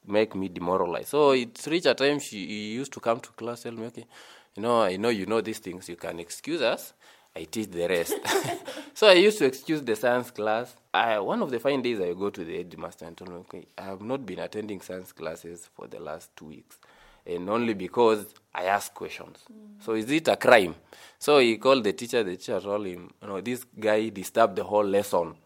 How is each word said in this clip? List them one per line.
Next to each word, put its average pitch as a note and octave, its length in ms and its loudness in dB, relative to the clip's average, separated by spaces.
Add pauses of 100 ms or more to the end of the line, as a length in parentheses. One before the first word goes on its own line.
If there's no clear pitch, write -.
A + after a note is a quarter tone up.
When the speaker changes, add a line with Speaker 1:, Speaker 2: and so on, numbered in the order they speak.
Speaker 1:
make G#2+ 300 0
me F#2+ 120 -4
demoralized. F2 600 -2
So C#3+ 220 6
it B2 360 -2
reached E3+ 180 -2
a C3 80 6
time C#3+ 260 2
she, G2+ 280 -10
he G#2 260 -8
used C3+ 200 -8
to - 60 -14
come A#2 200 0
to - 120 -18
class, A#2 320 -12
tell A#2 100 -12
me, A2+ 140 -10
"Okay, A#2 180 -16 (500)
you G2+ 80 -10
know, A#2 180 4
I F#2 160 2
know A2 120 0
you G2+ 160 -2
know A2 160 0
these G#2 180 -6
things. F2 300 -12
You F2 60 -12
can F2 240 -10
excuse C#3+ 420 -8
us. - 320 -2 (420)
I E2 100 -10
teach G#2+ 260 -6
the E2+ 160 -2
rest." F2 260 0
<laughs> - 460 -4 (360)
So A3 120 6
I F#3+ 60 12
used G3+ 260 6
to D3 60 4
excuse D3 360 -2
the A#2 140 -2
science B2 360 0
class. G#2+ 440 -4 (180)
I, A2 260 2
one D#3+ 220 -2
of E3+ 80 -4
the A#2+ 100 -4
fine C#3 220 0
days, A#2 180 -2
I F2 140 -2
go G2 160 -4
to G2 160 -8
the E2 120 -8
headmaster E2+ 480 -12
and E2+ 120 -16
told F2+ 140 -14
him, F2 60 -14
"Okay, F2+ 280 -16 (120)
I F#2 60 -14
have G2 180 -12
not B2+ 240 -6
been E2+ 140 -10
attending G#2 420 -8
science F#2 300 -14
classes E2+ 640 -12
for - 120 -18
the - 120 -16
last D#2 360 -14
two D#2+ 100 -20
weeks, - 320 -20 (480)
and F2 240 -6
only A2+ 240 0
because G#2 520 2 (280)
I F2+ 120 -6
ask G2+ 280 0
questions. F2 440 -14 (140)
Speaker 2:
Mm. - 320 -20
Speaker 1:
So A2+ 100 -2
is A2 180 -2
it D#3 160 2
a G#2 80 6
crime?" G2+ 400 8 (420)
So D3 220 6
he A2+ 180 6
called C3 280 4
the G2 80 2
teacher. A#2+ 300 -2
The F2+ 140 -4
teacher G2+ 240 -4
told G2+ 240 -4
him, F2 240 -10 (120)
"You G#2 60 -16
know, F#2+ 140 -6
this A#2+ 220 -6 (160)
guy A2 300 2
disturbed G2 480 2
the G2 60 -4
whole G#2 220 2
lesson. F#2+ 480 0 (120)